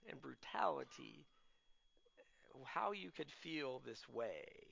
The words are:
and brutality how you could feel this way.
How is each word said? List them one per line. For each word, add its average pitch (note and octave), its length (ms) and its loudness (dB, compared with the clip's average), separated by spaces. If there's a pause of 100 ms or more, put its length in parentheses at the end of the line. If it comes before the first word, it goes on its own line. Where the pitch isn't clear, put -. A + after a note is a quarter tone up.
and - 120 -8
brutality G#2+ 1040 2 (1400)
how G3+ 260 4
you F#3+ 180 -4
could D3+ 220 -4
feel C#3+ 540 0
this A#2 240 -6
way. A2+ 340 0 (280)